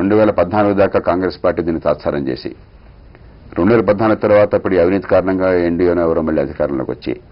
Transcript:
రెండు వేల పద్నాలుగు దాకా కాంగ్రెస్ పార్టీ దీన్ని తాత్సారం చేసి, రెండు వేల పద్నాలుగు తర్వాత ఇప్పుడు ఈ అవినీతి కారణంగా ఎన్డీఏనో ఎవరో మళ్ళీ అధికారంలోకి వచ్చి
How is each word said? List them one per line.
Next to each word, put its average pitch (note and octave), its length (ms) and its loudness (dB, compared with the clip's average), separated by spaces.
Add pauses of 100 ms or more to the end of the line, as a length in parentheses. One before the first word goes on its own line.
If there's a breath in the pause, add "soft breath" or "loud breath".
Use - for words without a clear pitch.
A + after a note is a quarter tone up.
రెండు G2 160 2
వేల G#2+ 140 4 (100)
పద్నాలుగు G2+ 420 0
దాకా F#2+ 160 0 (120)
కాంగ్రెస్ F2+ 340 -2
పార్టీ E2+ 180 0
దీన్ని D#2+ 240 -4
తాత్సారం C#2+ 420 -4
చేసి, - 220 -8 (1080)
రెండు F#2+ 160 2
వేల A2+ 160 2
పద్నాలుగు G#2 360 2
తర్వాత G#2 280 4
ఇప్పుడు F#2+ 200 0
ఈ F2+ 100 4
అవినీతి F#2 300 0
కారణంగా F#2 360 0 (180)
ఎన్డీఏనో F2 400 0
ఎవరో E2 200 0
మళ్ళీ D#2 140 -2
అధికారంలోకి C#2+ 540 -4
వచ్చి - 180 -8 (160)